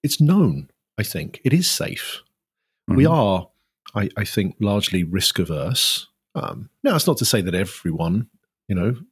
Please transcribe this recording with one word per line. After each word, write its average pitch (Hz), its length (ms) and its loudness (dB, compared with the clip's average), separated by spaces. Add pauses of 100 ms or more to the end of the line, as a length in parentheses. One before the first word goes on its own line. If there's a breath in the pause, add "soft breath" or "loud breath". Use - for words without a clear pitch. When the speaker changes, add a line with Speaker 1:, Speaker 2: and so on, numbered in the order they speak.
Speaker 1:
it's - 180 0
known, 147 480 2 (300)
I 107 40 0
think. - 400 -8
It 127 100 4
is 175 160 2
safe. - 520 -6 (680)
We 139 180 6
Speaker 2:
Mm-hmm. 160 80 6
Speaker 1:
are, 98 360 2 (460)
I, 101 200 -2
I 104 100 -2
think, 95 340 -2
largely 101 440 0
risk 90 360 -2
averse. 82 680 -2 (280)
Um, - 340 -8 (140)
now, 254 120 2
it's 151 120 2
not 156 100 2
to 120 80 0
say 110 160 2
that 87 140 -2
everyone, 87 760 -2 (380)
you 101 80 -2
know 101 200 0 (160)